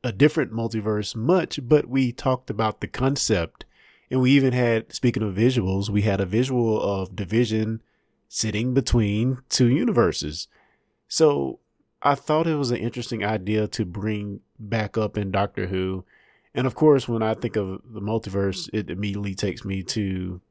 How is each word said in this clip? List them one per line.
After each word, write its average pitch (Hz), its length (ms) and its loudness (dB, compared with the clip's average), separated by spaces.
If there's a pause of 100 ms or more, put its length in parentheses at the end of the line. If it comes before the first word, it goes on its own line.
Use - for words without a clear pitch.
a 120 80 -2
different 131 400 2
multiverse 107 640 -2
much, 156 480 0
but 147 240 4
we 127 240 2
talked - 380 -2
about 110 320 -2
the 101 60 -6
concept. 117 760 -2 (460)
And 131 100 2
we 127 100 6
even 135 220 6
had, 117 400 0
speaking 113 300 0
of 98 120 -4
visuals, 101 540 2
we 101 140 2
had 98 180 2
a 95 40 2
visual 117 560 0
of 95 340 -2
Division 110 680 0 (480)
sitting 110 440 -2
between 120 680 2 (100)
two 123 180 4
universes. 117 800 2 (600)
So 143 520 2 (420)
I 143 140 2
thought 160 320 0
it 160 80 0
was 139 160 0
an 120 60 0
interesting 113 480 -4
idea 107 440 0
to 104 160 -2
bring 104 560 -6 (180)
back 107 380 -4
up 107 200 -2
in 98 140 -4
Doctor 98 360 -2
Who. 92 380 -4 (480)
And 127 140 0
of - 80 -4
course, 151 320 4
when 113 160 -2
I 110 100 2
think 113 220 -4
of 95 280 -4
the 110 180 -12
multiverse, 98 680 -2
it 104 180 -4
immediately 101 460 -4
takes 98 300 -4
me 95 180 -4
to 92 560 -4 (120)